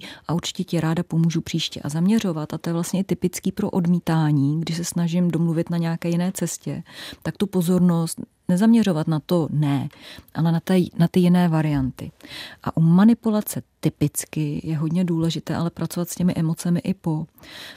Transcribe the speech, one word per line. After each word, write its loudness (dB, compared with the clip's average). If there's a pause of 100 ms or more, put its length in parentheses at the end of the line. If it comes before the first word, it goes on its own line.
(280)
a -2
určitě -4
ti -2
ráda 0
pomůžu 0
příště.“ -6
A -8
zaměřovat, 0
a -6
to -6
je -2
vlastně -2
typický -2
pro -4
odmítání, 2
když -4
se -6
snažím 0
domluvit 0
na -2
nějaké -2
jiné 0
cestě, -6 (400)
tak -6
tu -2
pozornost 2 (280)
nezaměřovat 4
na 0
to 0
ne, 0 (460)
ale 2
na 2
té, 2 (180)
na 4
ty 2
jiné 6
varianty. 0 (500)
A -8
u 2
manipulace 4 (180)
typicky -2
je -4
hodně 0
důležité, -2
ale -2
pracovat -6
s -12
těmi 0
emocemi 0
i -2
po. -4 (500)